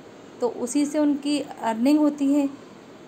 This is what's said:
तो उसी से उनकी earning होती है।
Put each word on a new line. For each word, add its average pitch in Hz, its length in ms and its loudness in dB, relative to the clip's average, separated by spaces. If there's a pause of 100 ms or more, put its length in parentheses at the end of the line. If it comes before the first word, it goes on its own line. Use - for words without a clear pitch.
(400)
तो 240 80 0
उसी 285 380 -2
से 302 120 -4
उनकी 294 420 0
earning 233 580 0
होती 285 360 2
है। 285 160 2 (580)